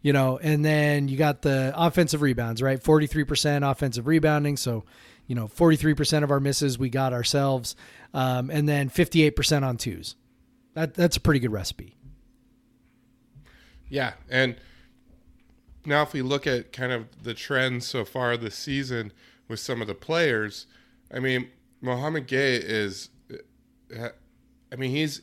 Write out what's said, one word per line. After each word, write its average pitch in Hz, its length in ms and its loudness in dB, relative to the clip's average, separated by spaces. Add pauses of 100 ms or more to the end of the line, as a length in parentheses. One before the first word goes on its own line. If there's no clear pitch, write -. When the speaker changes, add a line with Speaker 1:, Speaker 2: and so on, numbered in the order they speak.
Speaker 1:
you 143 120 4
know, 131 280 2
and 151 220 2
then 147 460 2
you 135 80 -2
got 147 240 2
the 135 340 0
offensive 165 460 2
rebounds, 120 400 0
right? 135 200 0
Forty-three 151 440 4
percent 143 400 0
offensive 127 420 -2
rebounding. 151 480 4
So, 117 300 -4 (420)
you 123 80 -4
know, 110 140 -4
forty-three 156 440 4
percent 147 300 2
of 143 80 2
our 139 80 4
misses 139 400 0
we 131 100 0
got 131 220 0
ourselves, 131 640 0 (380)
um, 131 360 0
and 147 200 2
then 143 180 2
fifty-eight 156 480 4
percent 139 300 2
on 127 100 -2
twos. - 400 -8 (580)
That, 156 200 -4
that's 170 240 2
a - 40 -8
pretty 143 200 4
good 117 100 0
recipe. 95 460 -8 (1900)
Speaker 2:
Yeah, 131 240 -2 (160)
and 127 260 2 (1300)
now 147 180 2
if 147 100 -6
we 143 80 -4
look 135 260 -2
at 123 240 -2
kind 127 200 -6
of 113 320 -8
the 117 100 -8
trends 127 540 -2
so 117 180 -4
far 120 320 -2
this 113 180 -10
season 127 560 -6 (360)
with 113 120 -10
some 117 220 -6
of 107 60 -6
the 101 80 -8
players, 131 720 -2 (460)
I 123 60 -8
mean, 127 300 -2 (320)
Mohamed 131 460 -4
Gay 135 280 0
is, 104 540 -4 (220)
uh, - 800 -16 (600)
I 127 40 -14
mean, 127 160 -4
he's, 147 320 -2